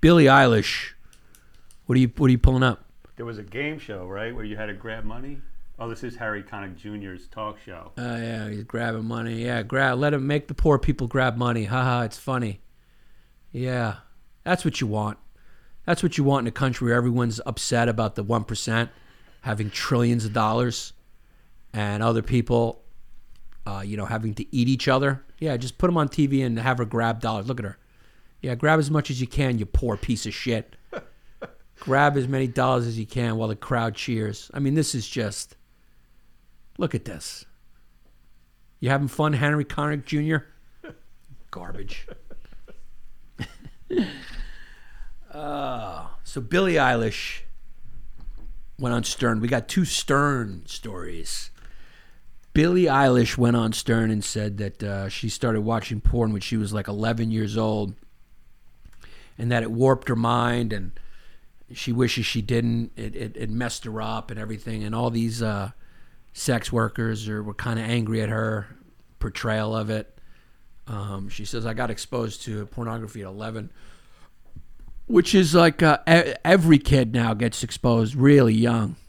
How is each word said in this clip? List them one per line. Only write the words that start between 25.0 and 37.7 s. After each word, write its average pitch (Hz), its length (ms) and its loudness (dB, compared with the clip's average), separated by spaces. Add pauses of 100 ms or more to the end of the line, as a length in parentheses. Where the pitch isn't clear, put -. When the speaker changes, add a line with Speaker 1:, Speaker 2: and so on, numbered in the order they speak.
Speaker 1:
Yeah, 151 180 -2
just 120 220 -8
put 180 120 4
'em 170 80 2
on 147 100 2
T 147 180 2
V 135 160 2
and 117 160 0
have 123 200 0
her 123 60 0
grab 117 360 0
dollars. 110 260 -4
Look 123 140 -6
at 110 40 -6
her. 95 140 -10 (600)
Yeah, 127 140 -4
grab 151 240 4
as 147 120 2
much 151 200 2
as 127 100 -4
you 127 60 0
can, 127 320 0
you 104 80 -2
poor 110 300 0
piece - 300 -2
of 104 80 -8
shit. 113 420 -4 (160)
<laughs> 330 80 -10 (800)
Grab 139 360 4
as 127 120 0
many 135 180 0
dollars 123 400 2
as 113 120 -4
you 113 60 -4
can 117 320 -2
while 113 120 -2
the 104 80 -2
crowd 113 380 -2
cheers. 107 600 -4
I 139 60 -4
mean, 139 140 2
this 156 200 0
is 117 140 -4
just, - 480 -6 (1200)
look - 160 -2
at - 100 -4
this. - 400 -12 (1400)